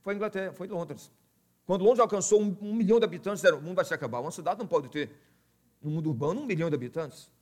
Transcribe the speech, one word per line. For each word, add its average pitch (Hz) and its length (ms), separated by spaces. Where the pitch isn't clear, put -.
foi 202 120
a - 20
Inglaterra, 196 360
foi 170 160
Londres. 165 440
Quando 185 180
Londres 233 160
alcançou 214 420
um, 208 180
um 208 140
milhão 220 260
de 226 60
habitantes, 190 340
disseram, 151 200
"O - 20
mundo 175 140
vai 180 100
se - 80
acabar, 127 260
uma 151 120
cidade 180 280
não 214 80
pode 139 220
ter, 143 220
no 151 100
mundo 156 180
urbano, 151 320
um 302 40
milhão 170 240
de 147 60
habitantes." 135 540